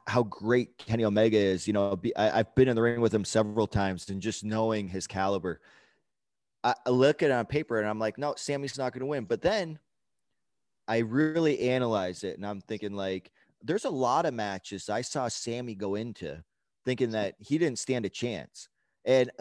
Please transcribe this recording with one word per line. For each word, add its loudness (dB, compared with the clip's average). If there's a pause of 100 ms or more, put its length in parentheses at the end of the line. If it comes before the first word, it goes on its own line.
how 4
great 0
Kenny -2
Omega 6
is, 2
you 2
know, 0
be-, -4
I, 4
I've -2
been 6
in 2
the 2
ring 2
with 4
him 0
several 2
times, -2
and -6
just -4
knowing 0
his -6
caliber, -2 (1040)
I, 2 (100)
I 2
look 4
at 4
it 2
on 0
paper -2
and 0
I'm -4
like, -2
"No, -4
Sami's -6
not -4
gonna -8
win." -4
But -2
then -2 (1080)
I 2
really 2
analyze 0
it -8
and -10
I'm -8
thinking, -6
like, -6 (320)
there's -2
a -4
lot 2
of -2
matches -6
I -2
saw -4
Sami -6
go -4
into -8 (400)
thinking 0
that -2
he -2
didn't 0
stand -2
a -4
chance. -8 (360)
And 4